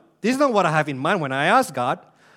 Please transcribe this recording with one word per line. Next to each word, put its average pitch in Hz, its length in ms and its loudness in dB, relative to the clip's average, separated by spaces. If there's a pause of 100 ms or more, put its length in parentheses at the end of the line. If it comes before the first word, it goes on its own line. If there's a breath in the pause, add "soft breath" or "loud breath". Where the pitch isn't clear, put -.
(220)
This 233 120 0
is 262 60 -2
not 277 140 2
what 196 120 4
I 160 60 0
have 151 180 0
in 135 80 -6
mind 165 240 -2
when 135 100 -4
I 139 140 -2
ask 214 280 2
God. 131 300 -4 (340 soft breath)